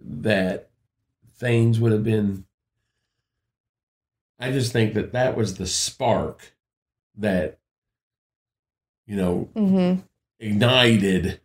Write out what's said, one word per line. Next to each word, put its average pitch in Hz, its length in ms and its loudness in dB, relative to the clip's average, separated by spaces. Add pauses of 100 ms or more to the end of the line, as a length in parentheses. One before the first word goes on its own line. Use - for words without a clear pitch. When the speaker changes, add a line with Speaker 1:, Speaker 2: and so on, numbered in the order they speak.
Speaker 1:
that 95 680 -4 (680)
things 117 440 2
would 117 120 2
have 107 120 0
been, 104 400 -2 (1900)
I 131 140 -6
just 123 200 -2
think 107 220 2
that 101 180 -4
that 127 240 0
was 101 200 -4
the 90 100 -6
spark - 880 -4 (640)
that, 92 420 -2 (1500)
you 214 100 -8
know, 185 400 -2
Speaker 2:
Mm-hmm. 185 440 2 (380)
Speaker 1:
ignited 107 1080 2